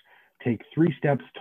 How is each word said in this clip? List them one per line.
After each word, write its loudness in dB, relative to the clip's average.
take -2
three 2
steps 0